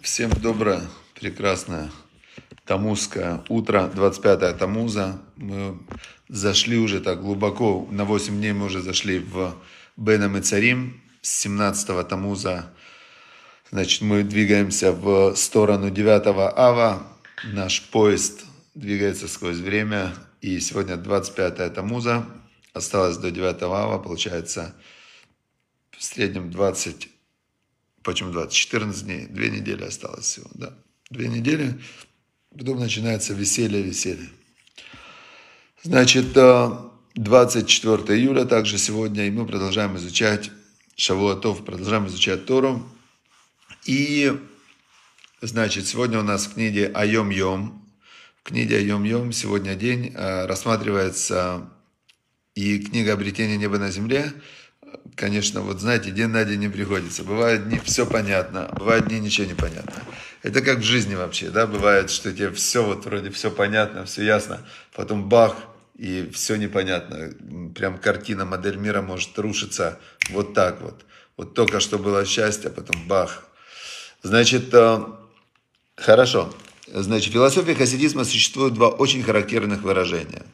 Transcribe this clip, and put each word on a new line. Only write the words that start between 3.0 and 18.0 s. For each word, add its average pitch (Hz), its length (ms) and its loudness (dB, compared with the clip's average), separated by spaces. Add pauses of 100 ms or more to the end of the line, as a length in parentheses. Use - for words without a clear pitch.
утро, 107 460 2
двадцать 95 280 2
пятое 92 300 4
тамуза. 98 720 -2 (140)
Мы 98 420 -10 (500)
зашли 101 480 0
уже 101 240 0
так 92 220 2
глубоко, 101 680 0
на 101 140 -2
восемь 101 320 0
дней 107 160 -2
мы 104 140 -2
уже 92 160 -4
зашли 92 380 -2
в 90 340 -6 (420)
Бен 107 260 4
Амицарим. 110 760 0 (220)
С - 80 -6
семнадцатого 101 760 -2
тамуза, 92 720 -4 (960)
значит, 92 320 0
мы 104 200 2
двигаемся 101 680 2
в 98 420 4
сторону 101 540 2
девятого 98 680 4
ава. 117 520 4 (480)
Наш 95 300 -2
поезд 104 600 2 (300)